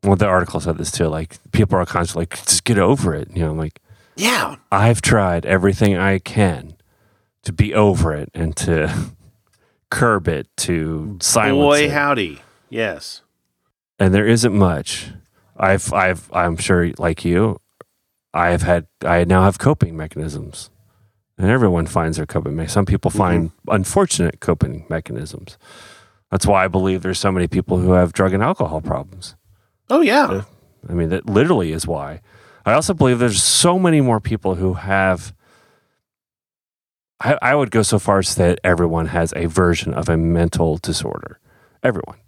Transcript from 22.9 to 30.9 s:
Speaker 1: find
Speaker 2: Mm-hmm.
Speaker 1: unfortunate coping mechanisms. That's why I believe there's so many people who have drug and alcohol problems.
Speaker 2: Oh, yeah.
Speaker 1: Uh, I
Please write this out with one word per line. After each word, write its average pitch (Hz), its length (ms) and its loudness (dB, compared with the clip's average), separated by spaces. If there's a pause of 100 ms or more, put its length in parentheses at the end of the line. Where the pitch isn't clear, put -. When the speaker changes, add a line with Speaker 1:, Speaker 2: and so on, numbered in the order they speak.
Speaker 1:
find 85 400 0
Speaker 2:
Mm-hmm. - 200 -8
Speaker 1:
unfortunate 101 680 0
coping 65 500 -2
mechanisms. 78 680 -10 (760)
That's 95 140 -2
why 95 200 2
I - 20 -2
believe 92 340 0
there's 92 180 -4
so 98 120 0
many 90 160 0
people 90 320 -2
who 90 140 2
have 90 200 4
drug 95 200 2
and 98 100 0
alcohol 87 380 -2
problems. 92 540 -10 (540)
Speaker 2:
Oh, 277 120 4
yeah. 269 240 4
Speaker 1:
Uh, 98 160 -4 (480)
I 87 40 -6